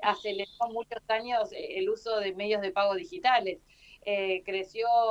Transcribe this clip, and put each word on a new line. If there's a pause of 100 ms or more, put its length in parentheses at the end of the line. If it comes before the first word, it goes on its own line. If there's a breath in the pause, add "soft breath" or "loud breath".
aceleró (220)
muchos
años,
eh,
el
uso
de
medios
de
pago
digitales. (460 soft breath)
Eh,
creció (240)